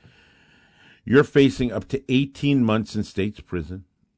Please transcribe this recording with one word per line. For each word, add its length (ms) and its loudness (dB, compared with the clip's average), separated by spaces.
you're 200 6
facing 440 2
up 200 -8
to 200 -6
eighteen 540 0
months 320 -2
in 80 -4
state's 380 -6
prison. 420 -10